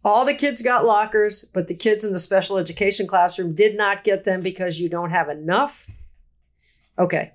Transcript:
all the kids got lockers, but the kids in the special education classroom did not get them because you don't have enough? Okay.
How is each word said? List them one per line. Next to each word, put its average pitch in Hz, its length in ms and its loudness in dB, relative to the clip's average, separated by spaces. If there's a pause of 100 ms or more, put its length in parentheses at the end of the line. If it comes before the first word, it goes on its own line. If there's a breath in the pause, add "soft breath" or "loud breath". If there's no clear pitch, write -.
all 214 220 4
the 285 80 2
kids 285 300 -2
got 247 240 2
lockers, 214 560 2 (100)
but 180 160 -4
the 180 60 -6
kids 214 280 0
in 208 120 -2
the 185 40 -4
special 190 380 0
education 190 500 -2
classroom 175 480 0
did 208 220 4
not 202 280 0
get 196 200 0
them 185 160 0
because 180 400 -4
you 175 80 -2
don't 170 220 -4
have 165 180 0
enough? 175 580 -2 (1120)
Okay. 175 360 -2